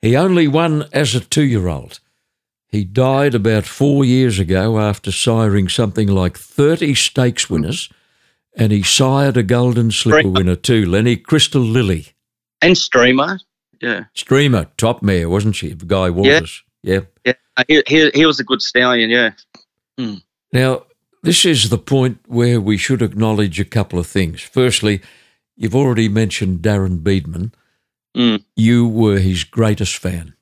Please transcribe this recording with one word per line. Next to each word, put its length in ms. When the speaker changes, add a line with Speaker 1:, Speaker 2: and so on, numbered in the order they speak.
Speaker 1:
He 140
only 320
won 460
as 220
a 60
two-year-old. 760
He 160
died 520
about 300
four 400
years 340
ago 400
after 320
siring 600
something 360
like 300
thirty 560
stakes 560
winners, 400
and 160
he 120
sired 540
a 60
Golden 480
Slipper 320
Speaker 2:
Dreamer. 160
Speaker 1:
winner 160
too, 300
Lenny 320
Crystal 440
Lily. 460
Speaker 2:
And 160
Streamer, 600
yeah. 320
Speaker 1:
Streamer, 520
top 240
mare, 280
wasn't 260
she, 180
Guy 340
Speaker 2:
Yeah. 40
Speaker 1:
Waters? 520
Yeah. 160
Speaker 2:
Yeah, 80
he, 180
he, 260
he 120
was 140
a 40
good 180
stallion, 480
yeah. 220
Mm. 240
Speaker 1:
Now, 300
this 220
is 240
the 80
point 500
where 340
we 160
should 240
acknowledge 580
a 60
couple 340
of 80
things. 340
Firstly, 600
you've 180
already 320
mentioned 540
Darren 420
Beadman. 500
Speaker 2:
Mm. 280
Speaker 1:
You 320
were 320
his 260
greatest 520
fan. 440